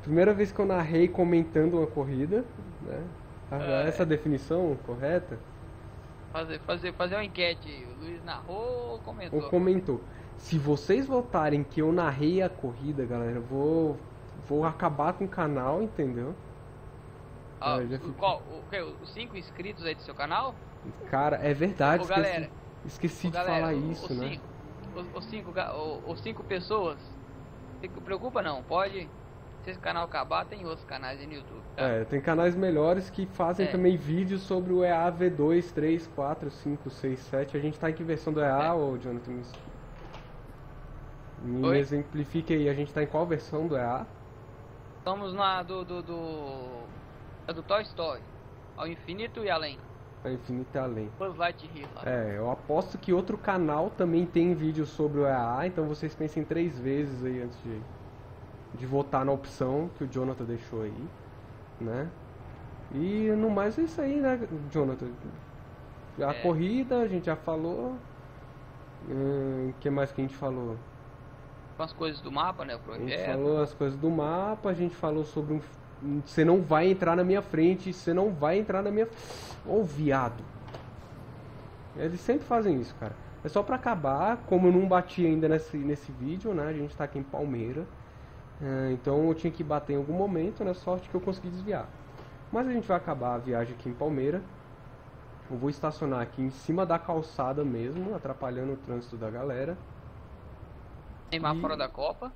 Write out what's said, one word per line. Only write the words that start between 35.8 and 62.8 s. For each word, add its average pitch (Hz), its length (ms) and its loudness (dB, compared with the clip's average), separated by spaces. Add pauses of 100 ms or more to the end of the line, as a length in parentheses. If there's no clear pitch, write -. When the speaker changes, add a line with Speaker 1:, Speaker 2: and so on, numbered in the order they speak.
Speaker 1:
quatro, 143 360 0
cinco, 147 400 -4
seis, 131 300 -2
sete. 139 360 -2
A 143 40 2
gente 151 200 -2
tá 165 100 2
em 156 40 -2
que 165 100 -4
versão 156 280 0
do 151 80 2
E 147 40 6
A, 139 220 6
Speaker 2:
É. 165 60 4
Speaker 1:
ô 143 260 2
Jonathan? 120 340 -6 (2000)
Me, 120 180 -2
me 131 80 4
Speaker 2:
Oi? 139 100 8
Speaker 1:
exemplifique 147 760 0
aí, 147 140 4
a 139 60 4
gente 143 180 -2
tá 151 100 0
em 147 40 2
qual 156 200 2
versão 160 400 0
do 147 100 0
E 123 40 2
A? 123 260 0 (920)
Speaker 2:
Estamos 190 360 -4
na 190 280 2
do, 180 220 -6
do, 180 180 -6
do, 160 580 -6 (880)
é 170 60 -6
do 165 100 -6
Toy 208 200 2
Story, 156 400 -6 (540)
ao 160 120 -6
infinito 208 560 -8
e 196 60 0
além. 156 280 0 (460)
Speaker 1:
Ao 127 80 -2
infinito 123 420 -6
e 143 40 0
além. 110 400 -2
Speaker 2:
Buzz 185 180 -4
Lightyear 165 580 -4
lá. - 100 -12
Speaker 1:
É, 113 320 0
eu 113 140 0
aposto 156 480 0
que - 140 2
outro 190 260 2
canal 175 520 2
também 175 360 4
tem 170 280 6
vídeo 156 300 2
sobre 147 360 2
o 143 60 6
E 135 40 6
A, 127 360 2
então 180 200 0
vocês 151 280 -4
pensem 156 280 -2
três 165 360 0
vezes 135 460 0
aí 127 180 0
antes 120 200 -6
de, 110 180 -6 (960)
de 127 80 -6
votar 135 380 2
na 139 60 4
opção 139 680 0
que - 80 -6
o 131 40 -4
Jonathan 127 360 -2
deixou 117 380 -4
aí, 110 220 -6 (760)
né? 120 280 -4 (840)